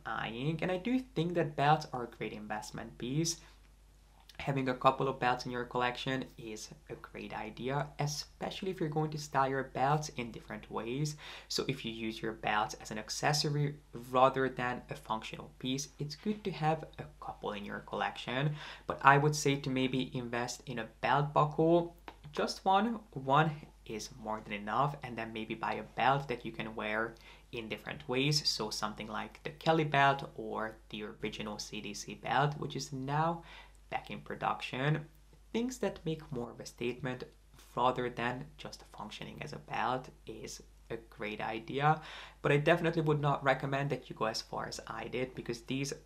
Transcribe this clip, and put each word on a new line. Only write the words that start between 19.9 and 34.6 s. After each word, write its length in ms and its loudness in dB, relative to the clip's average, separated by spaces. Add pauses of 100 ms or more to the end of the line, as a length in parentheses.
invest 540 0
in 140 -4
a 80 -6 (140)
belt 300 4
buckle, 640 6 (380)
just 320 -4
one. 340 4 (140)
One 400 4 (320)
is 240 -8 (160)
more 180 -2
than 120 -6
enough, 480 0
and 140 -8
then 160 -6
maybe 220 -6
buy 200 -2
a 80 -6
belt 460 2
that 160 -4
you 80 -8
can 220 -8
wear 400 -2 (380)
in 160 -8
different 400 -8
ways. 400 2
So 220 -2
something 380 -4
like 340 -8
the 80 -6
Kelly 340 2
belt 520 4
or 420 -4 (100)
the 160 -8
original 540 -6
C 220 -8
D 120 -8
C 220 -10
belt, 440 2
which 180 -6
is 160 -6
now 500 0 (480)
back 200 -6
in 100 -6
production. 840 -2 (480)